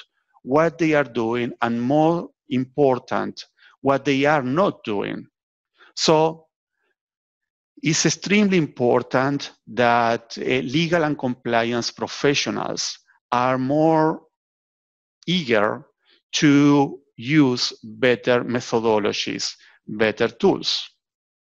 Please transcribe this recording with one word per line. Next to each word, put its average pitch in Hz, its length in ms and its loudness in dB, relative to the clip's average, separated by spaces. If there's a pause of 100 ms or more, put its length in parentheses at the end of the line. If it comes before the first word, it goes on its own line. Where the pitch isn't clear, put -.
(420)
what 156 380 0
they 160 140 2
are 147 100 4
doing 120 480 -2 (100)
and, 117 180 -2
more 156 500 0 (200)
important, 127 960 -2 (360)
what 135 220 0
they 139 220 0
are 147 160 2
not 151 420 -2
doing. 104 440 -6 (680)
So 160 520 0 (1400)
it's 160 240 0
extremely 190 500 0
important 131 920 0 (160)
that, 117 720 0
uh, - 40 -6
legal 151 600 0
and 151 160 -2
compliance 120 720 -2
professionals - 1080 -4 (340)
are 127 280 0
more 156 640 2 (1040)
eager 120 580 0 (460)
to 143 680 4 (160)
use 127 560 2 (120)
better 120 600 0
methodologies, 110 1120 -2 (340)
better 107 400 -2
tools, - 640 -2 (540)